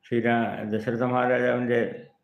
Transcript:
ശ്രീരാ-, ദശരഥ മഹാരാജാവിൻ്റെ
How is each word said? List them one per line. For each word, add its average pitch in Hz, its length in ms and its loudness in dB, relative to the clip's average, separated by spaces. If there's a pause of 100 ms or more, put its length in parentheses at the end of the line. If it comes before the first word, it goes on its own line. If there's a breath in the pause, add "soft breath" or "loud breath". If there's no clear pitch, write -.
ശ്രീരാ-, 117 440 2 (240)
ദശരഥ 117 380 -2
മഹാരാജാവിൻ്റെ 123 680 2 (440)